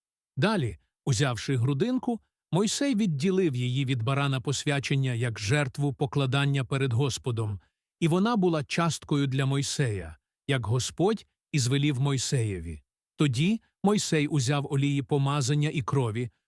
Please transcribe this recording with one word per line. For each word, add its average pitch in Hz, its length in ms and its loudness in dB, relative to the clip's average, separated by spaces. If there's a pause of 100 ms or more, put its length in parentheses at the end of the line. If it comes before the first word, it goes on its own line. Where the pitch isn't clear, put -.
(360)
Далі, 147 420 0 (260)
узявши 135 520 0
грудинку, 196 640 0 (320)
Мойсей 226 420 2
відділив 185 640 2
її 123 280 -2
від 123 180 -2
барана 135 380 0
посвячення 139 720 0
як 117 260 -2
жертву 139 540 0
покладання 139 720 0
перед 135 280 -2
Господом, 113 680 -2 (400)
і 165 80 4
вона 196 280 4
була 170 280 2
часткою 151 640 -2
для 135 200 -2
Мойсея, 120 720 -2 (300)
як 202 200 -2
Господь 151 600 0 (260)
і 151 60 0
звелів 139 420 2
Мойсеєві. 110 840 -2 (340)
Тоді 156 440 2 (220)
Мойсей 180 440 2
узяв 143 460 0
олії 139 300 0
помазання 143 720 0
і 147 80 -2
крові, 123 480 -2 (180)